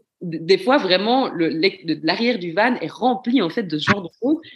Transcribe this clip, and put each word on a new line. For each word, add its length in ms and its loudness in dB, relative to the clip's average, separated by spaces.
d-, 180 -8
des 200 2
fois, 200 2
vraiment, 500 2
le, 200 0
l'e-, 360 0
de, 200 -2
l'arrière 340 0
du 140 -6
van 280 2
est 100 -6
rempli, 520 0
en 80 0
fait, 140 -4
de 120 -4
ce 140 0
genre 120 -2
de 60 -10
choses. 160 2